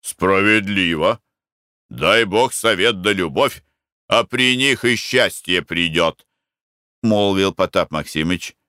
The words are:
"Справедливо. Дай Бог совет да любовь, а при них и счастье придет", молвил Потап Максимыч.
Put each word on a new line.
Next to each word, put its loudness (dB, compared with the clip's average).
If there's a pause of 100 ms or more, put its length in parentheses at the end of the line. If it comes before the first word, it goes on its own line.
"Справедливо. 0 (680)
Дай 2
Бог 0
совет 0
да 0
любовь, -2 (420)
а 2
при 0
них 0
и 2
счастье -2
придет", -2 (800)
молвил 2
Потап -2
Максимыч. -4 (140)